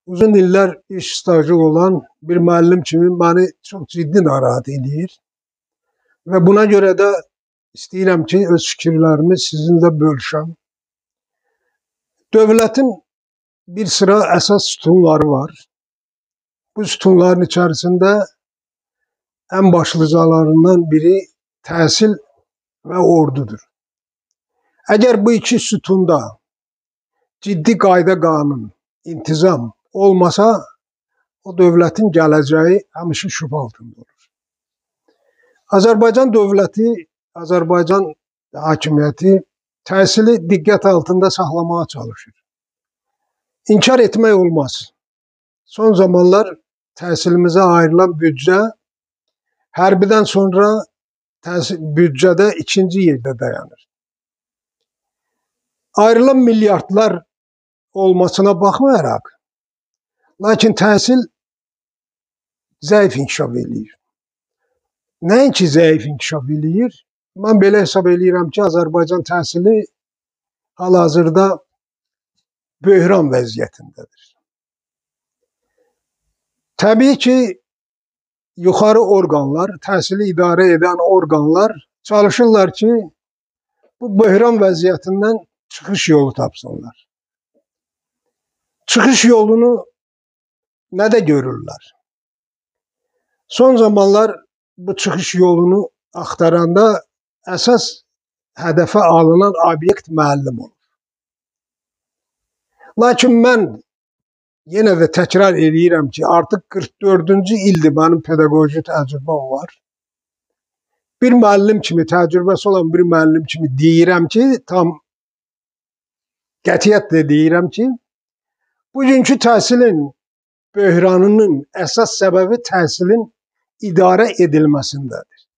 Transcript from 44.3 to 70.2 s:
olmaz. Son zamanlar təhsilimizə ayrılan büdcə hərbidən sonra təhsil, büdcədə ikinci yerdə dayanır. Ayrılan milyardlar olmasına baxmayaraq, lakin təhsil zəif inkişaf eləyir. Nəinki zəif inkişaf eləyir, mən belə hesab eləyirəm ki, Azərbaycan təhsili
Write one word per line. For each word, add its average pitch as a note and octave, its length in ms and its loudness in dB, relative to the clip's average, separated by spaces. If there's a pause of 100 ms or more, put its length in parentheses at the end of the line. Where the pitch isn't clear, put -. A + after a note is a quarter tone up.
olmaz. E3 400 0 (920)
Son G#3+ 300 0
zamanlar F3+ 540 2 (500)
təhsilimizə F3 640 0
ayrılan E3+ 560 2
büdcə D#3+ 420 -2 (1120)
hərbidən G3 520 2
sonra G3 420 0 (800)
təhsil, F3 320 -8 (160)
büdcədə F3 640 0
ikinci F#3 480 -2
yerdə C3 320 -2
dayanır. - 480 -12 (2000)
Ayrılan A#3 440 4
milyardlar G#3+ 840 0 (720)
olmasına F#3 640 0
baxmayaraq, G3 640 0 (1160)
lakin G#3+ 340 0
təhsil G#3+ 480 0 (1600)
zəif G3 340 0
inkişaf C3 380 -6
eləyir. A2+ 400 -10 (1300)
Nəinki G#3 460 2
zəif D#3 380 2
inkişaf C#3+ 440 -10
eləyir, E3 420 -4 (440)
mən G#3 260 0
belə G3 220 2
hesab F3+ 220 -2
eləyirəm F3+ 440 0
ki, G#3 120 -4
Azərbaycan E3+ 600 -2
təhsili F3 540 -2 (1040)